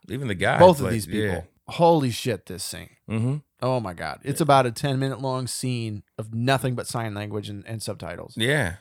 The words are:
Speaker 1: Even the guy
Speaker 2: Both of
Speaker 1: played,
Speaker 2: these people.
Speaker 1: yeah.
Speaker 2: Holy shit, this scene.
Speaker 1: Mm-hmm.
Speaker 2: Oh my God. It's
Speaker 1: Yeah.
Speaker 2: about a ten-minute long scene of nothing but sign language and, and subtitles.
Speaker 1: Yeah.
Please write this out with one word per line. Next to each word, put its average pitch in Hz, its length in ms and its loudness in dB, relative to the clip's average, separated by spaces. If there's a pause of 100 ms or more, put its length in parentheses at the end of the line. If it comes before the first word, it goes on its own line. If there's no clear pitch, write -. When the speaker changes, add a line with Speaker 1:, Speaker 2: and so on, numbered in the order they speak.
(100)
Speaker 1:
Even 131 180 -4
the 104 60 0
guy 98 240 2
Speaker 2:
Both 175 220 10
of - 60 -2
Speaker 1:
played, 110 80 0
Speaker 2:
these 107 120 -2
people. 107 160 -2
Speaker 1:
yeah. 92 180 -2 (280)
Speaker 2:
Holy 160 420 4
shit, 110 360 -4
this 87 180 -10
scene. 87 260 -12 (180)
Speaker 1:
Mm-hmm. 117 280 -2 (260)
Speaker 2:
Oh 127 180 0
my 92 140 -8
God. 82 280 -8
It's 135 180 -4
Speaker 1:
Yeah. 165 40 4
Speaker 2:
about 139 220 8
a 120 60 0
ten-minute 135 500 -2
long 131 240 -4
scene 113 560 -6 (160)
of 110 160 -10
nothing 127 400 2
but 120 120 -6
sign 113 280 -6
language 104 340 -6
and, 104 180 -12
and 113 160 -8
subtitles. 87 540 -10
Speaker 1:
Yeah. 113 440 2